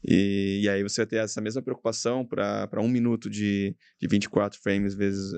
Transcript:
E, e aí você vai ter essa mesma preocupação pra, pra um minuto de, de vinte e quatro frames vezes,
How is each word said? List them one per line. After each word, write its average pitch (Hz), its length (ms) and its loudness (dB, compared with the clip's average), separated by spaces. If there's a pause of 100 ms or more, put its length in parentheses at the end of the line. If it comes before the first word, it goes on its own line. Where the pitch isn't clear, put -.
E, 98 600 2
e 101 60 4
aí 98 140 0
você 101 180 -4
vai 107 60 0
ter 113 80 -6
essa 110 240 -2
mesma 110 220 -4
preocupação 123 640 -2
pra, 104 420 -2
pra 107 140 -2
um 113 80 2
minuto 117 400 2
de, 101 440 0 (260)
de - 80 -4
vinte 104 180 4
e - 40 -10
quatro 101 320 0
frames 101 320 0
vezes, 98 440 -2